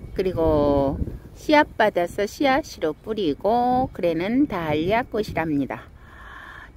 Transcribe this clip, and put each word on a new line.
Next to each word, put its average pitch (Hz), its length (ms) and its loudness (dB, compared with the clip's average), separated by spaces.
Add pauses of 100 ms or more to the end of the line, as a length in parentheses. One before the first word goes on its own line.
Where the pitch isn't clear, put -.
(140)
그리고 151 840 2 (340)
씨앗 302 420 4
받아서 202 520 0
씨앗으로 214 680 0
뿌리고 220 1000 0
그래는 185 520 0
다알리아 175 580 0
꽃이랍니다. 156 840 -2 (920)